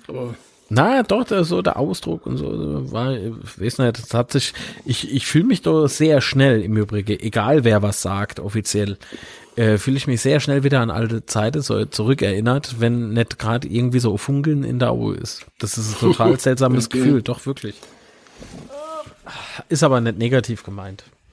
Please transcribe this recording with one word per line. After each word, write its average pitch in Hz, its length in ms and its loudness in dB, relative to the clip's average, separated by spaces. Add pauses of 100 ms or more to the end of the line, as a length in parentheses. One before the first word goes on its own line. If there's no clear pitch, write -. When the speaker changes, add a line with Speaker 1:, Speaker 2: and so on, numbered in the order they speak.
Speaker 1:
aber 123 300 -10 (320)
Speaker 2:
Na, 196 340 4
doch, 220 220 0
der, 196 180 0
so 175 180 0
der - 160 0
Ausdruck 151 480 -4
und 65 120 -4
so, 69 200 -6
so 69 360 -6
war, 127 240 -4
ich 110 160 -8 (280)
weiß 107 180 -4
nicht, 120 220 2
das - 140 -6
hat 123 160 0
sich, - 240 0 (300)
ich, - 280 -4
ich 135 140 -2
fühl 156 160 4
mich 226 200 2
doch 156 260 4
sehr 151 320 4
schnell 131 420 4
im 104 140 0
Übrigen, 104 420 0
egal 117 460 2
wer 104 180 6
was 101 180 0
sagt, 98 380 -4
offiziell, 101 580 -2 (600)
äh, 110 200 4
fühl 131 200 0
ich 135 100 -4
mich 123 140 0
sehr 147 180 4
schnell 139 240 2
wieder 139 160 2
an 117 140 0
alte 113 340 -2
Zeiten 120 360 -2
so 107 220 -2
zurückerinnert, 117 960 0
wenn 117 340 0
nicht 117 280 -2
grad 113 240 -2
irgendwie 120 340 0
so 113 200 2
Funkeln 143 440 0
in 123 160 -4
der 123 140 2
Auge 113 240 -2
ist. - 300 -12 (120)
Das 104 200 -6
ist 107 220 -4
ein 117 120 6
total 113 260 4
Speaker 1:
<laughs> - 0 -
Speaker 2:
seltsames 127 480 2
Speaker 1:
Okay. 127 120 -4
Speaker 2:
Gefühl, 127 240 4
doch - 220 -6
wirklich. 135 300 -8 (1900)
Ist 151 140 0
aber 135 180 4
nicht 113 180 -2
negativ 120 440 0
gemeint. 98 420 -14 (280)